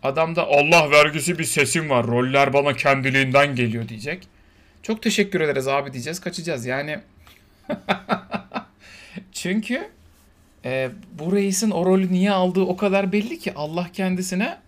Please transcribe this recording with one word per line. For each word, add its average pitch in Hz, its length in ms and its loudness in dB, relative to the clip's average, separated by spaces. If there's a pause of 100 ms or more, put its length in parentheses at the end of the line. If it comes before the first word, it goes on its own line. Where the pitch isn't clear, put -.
Adam 160 340 0
da, 170 100 0
"Allah 151 440 6
vergisi 151 480 4
bir 160 60 -4
sesim 151 460 0
var. 120 160 2
Roller 131 460 2
bana 143 200 2
kendiliğinden 135 840 2
geliyor." 117 320 -2
diyecek. 131 400 -10 (540)
"Çok 220 200 -6
teşekkür 196 380 0
ederiz 143 280 0
abi." 139 240 -2
diyeceğiz. 135 280 -8
Kaçacağız. 160 460 -8
Yani 143 320 -6 (680)
<laughs> 190 100 -6 (1500)
çünkü, 233 580 -6 (760)
e, 131 260 -4 (220)
bu 170 240 -2
reisin 196 340 0
o 175 160 0
rolü 190 260 4
niye 185 180 2
aldığı 185 320 2
o 180 140 0
kadar 196 360 0
belli 214 260 -2
ki - 160 -6
Allah 160 380 -6
kendisine 185 760 -4